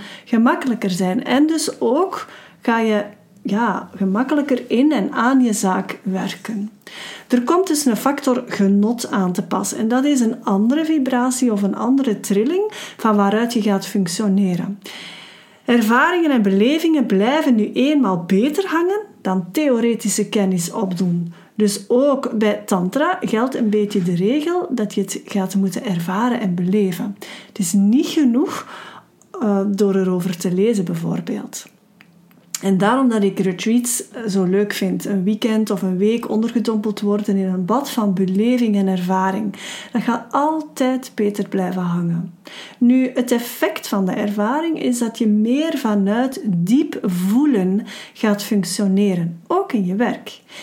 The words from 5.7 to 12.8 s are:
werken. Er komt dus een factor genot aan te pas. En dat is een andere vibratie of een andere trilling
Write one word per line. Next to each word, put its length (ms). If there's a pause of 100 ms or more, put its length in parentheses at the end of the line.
werken. 680 (580)
Er 140
komt 240
dus 180
een 120
factor 500
genot 640
aan 220
te 100
pas. 300
En 160
dat 160
is 160
een 240
andere 400
vibratie 680
of 100
een 140
andere 440
trilling 500 (260)